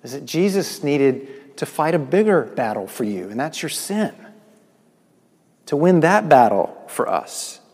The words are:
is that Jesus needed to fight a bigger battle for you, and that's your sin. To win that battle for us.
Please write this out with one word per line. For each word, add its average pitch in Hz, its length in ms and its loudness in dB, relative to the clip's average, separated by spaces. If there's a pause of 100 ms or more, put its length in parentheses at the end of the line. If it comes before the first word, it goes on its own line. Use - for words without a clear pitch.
is 117 80 -16
that 143 140 -12
Jesus 185 580 -2
needed 139 720 -2
to - 80 -6
fight 160 300 -2
a 165 40 2
bigger 170 440 2
battle 107 420 -4
for - 180 -8
you, 98 260 -6
and 110 100 -8
that's 156 240 -6
your 156 60 -6
sin. - 440 -4 (1500)
To 147 100 -4
win 170 240 4
that 180 300 2
battle 113 580 4
for - 220 -4
us. - 500 -8 (140)